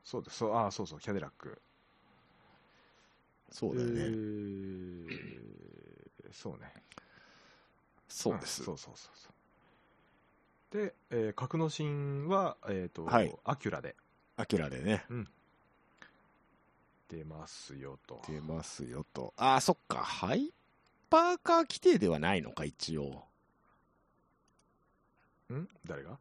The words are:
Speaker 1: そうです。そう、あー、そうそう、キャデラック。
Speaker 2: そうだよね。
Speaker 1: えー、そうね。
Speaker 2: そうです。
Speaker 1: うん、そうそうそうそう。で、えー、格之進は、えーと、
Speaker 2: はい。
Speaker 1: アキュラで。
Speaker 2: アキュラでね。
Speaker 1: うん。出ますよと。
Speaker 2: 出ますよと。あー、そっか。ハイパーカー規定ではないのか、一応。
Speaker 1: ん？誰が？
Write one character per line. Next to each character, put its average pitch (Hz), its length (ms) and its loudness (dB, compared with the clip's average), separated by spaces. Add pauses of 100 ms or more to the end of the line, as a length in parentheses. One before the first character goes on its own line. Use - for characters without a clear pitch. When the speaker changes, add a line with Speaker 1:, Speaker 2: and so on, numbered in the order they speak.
Speaker 1:
そ 117 160 -4
う - 20 -10
で - 80 -14
す。 - 80 -12
そ 113 80 2
う、 107 80 2
あ 110 140 4
ー、 - 20 0
そ 104 140 -4
う - 20 -4
そ 76 100 -14
う、 - 40 -16
キ 110 100 -6
ャ - 20 0
デ 101 60 0
ラ 73 100 -4
ッ - 40 -16
ク。 - 280 -16 (1900)
Speaker 2:
そ 110 200 -4
う 127 60 -2
だ 123 60 0
よ 120 60 0
ね。 117 120 0
Speaker 1:
え 113 80 0
ー、 95 1400 -6 (840)
そ - 180 -10
う 65 80 -14
ね。 - 140 -18 (1400)
Speaker 2:
そ - 260 -2
う 78 60 -4
で - 60 -10
す。 - 140 -6
Speaker 1:
う - 40 -10
ん、 - 20 -6
そ 87 60 -4
う 73 60 -8
そ - 120 -16
う - 60 -20
そ - 120 -20
う - 60 -20
そ - 160 -20 (1500)
う。 208 60 2
で、 - 120 -6 (140)
え 113 200 2
ー、 - 40 -8
格 - 240 -2
之 160 120 4
進 143 580 -2
は、 190 280 2 (120)
え 95 180 -2
ー - 20 -6
と、 80 160 -8
Speaker 2:
は 117 180 8
い。 82 100 2 (120)
Speaker 1:
ア 135 120 2
キ - 120 -2
ュ - 20 2
ラ 69 120 -4
で。 - 120 -10 (420)
Speaker 2:
ア 113 100 -4
キ 107 100 2
ュ - 20 4
ラ 76 100 0
で 65 120 -6
ね。 98 300 0
Speaker 1:
う 120 40 -6
ん。 113 140 -8 (1800)
出 80 160 -10
ま 78 220 -12
す - 300 -14
よ 69 300 -12
と。 - 200 -12
Speaker 2:
出 78 140 -6
ま 80 240 -4
す - 200 -8
よ 62 280 -8
と。 - 240 -6
あ 131 200 6
ー、 135 40 6
そ 170 140 4
っ - 20 2 (100)
か。 - 120 -4
ハ - 360 0
イ 285 180 0 (560)
パ 339 260 8
ー - 80 -2
カ 339 160 8
ー - 40 8
規 - 180 -4
定 349 180 10
で 190 100 6
は 78 100 4
な 87 160 4
い 85 80 2
の - 100 -8
か、 76 120 -4
一 76 340 -4
応。 69 260 -4 (2250)
Speaker 1:
ん？ 160 160 -4 (160)
誰 71 180 -8
が？ 98 180 -12